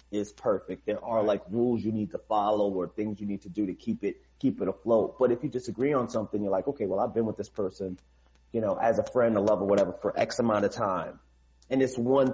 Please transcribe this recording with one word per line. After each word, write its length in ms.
is 200
perfect. 540
There 180
are, 200
like, 260
rules 340
you 80
need 200
to 80
follow 520
or 160
things 320
you 80
need 140
to 80
do 160
to 80
keep 320
it, 160
keep 220
it 80
afloat. 500
But 140
if 100
you 60
disagree 420
on 160
something, 340
you're 100
like, 180
"Okay, 160
well, 160
I've 120
been 120
with 100
this 140
person, 500
you 80
know, 140
as 220
a 60
friend, 320
a 60
lover, 240
whatever, 260
for 260
X 220
amount 240
of 80
time. 480
And 120
this 160
one 360